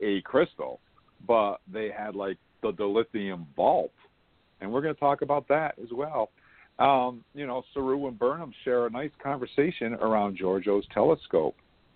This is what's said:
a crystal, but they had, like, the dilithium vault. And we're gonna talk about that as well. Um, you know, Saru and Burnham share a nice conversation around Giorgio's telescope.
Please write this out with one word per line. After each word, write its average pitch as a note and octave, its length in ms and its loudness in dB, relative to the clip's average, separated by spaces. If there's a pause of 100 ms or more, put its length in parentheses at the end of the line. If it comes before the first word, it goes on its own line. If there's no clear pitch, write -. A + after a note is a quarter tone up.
a G2+ 220 0
crystal, C#2 560 0 (480)
but G#2+ 300 2 (160)
they G#2+ 180 -4
had, G#2+ 240 -8
like, G2 220 -4 (260)
the A2 100 0
dilithium G2+ 760 -2 (100)
vault. A#2+ 360 2 (680)
And G2 100 -8
we're C3 120 -2
gonna D3+ 120 -4
talk C#3+ 280 0
about C#3+ 260 -2
that D3+ 340 0
as A#2 80 -14
well. B2+ 400 -4 (480)
Um, B2+ 460 2 (100)
you C#3+ 120 -8
know, B2 160 -6 (100)
Saru C3+ 360 -2
and A#2+ 100 -10
Burnham C3+ 340 0 (120)
share B2 220 2
a A#2 40 -4
nice C3+ 220 -8 (100)
conversation B2 720 -2
around G#2 440 2
Giorgio's F#2+ 540 2
telescope. G#2 640 2 (420)